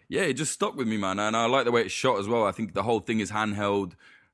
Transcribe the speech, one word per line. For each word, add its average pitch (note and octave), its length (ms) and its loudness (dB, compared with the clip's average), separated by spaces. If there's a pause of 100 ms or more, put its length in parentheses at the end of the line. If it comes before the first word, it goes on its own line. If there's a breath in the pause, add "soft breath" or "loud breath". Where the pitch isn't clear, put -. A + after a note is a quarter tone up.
yeah, D#3 140 0
it C3+ 160 0
just D3 140 -4
stuck G#3 220 -4
with A#2+ 140 -4
me, A2 80 0
man. G2 220 -2
And G#2+ 180 0
I A#2 80 2
like B2 220 4
the A#2+ 40 0
way A#2+ 120 4
it's F#2+ 100 -2
shot B2 260 2
as G2 80 -2
well. A2+ 200 2
I G2 60 2
think G#2 200 -6
the G2 100 -2
whole A2+ 180 0
thing A2 200 -2
is F#2+ 100 -4
handheld. G2+ 640 0 (420 soft breath)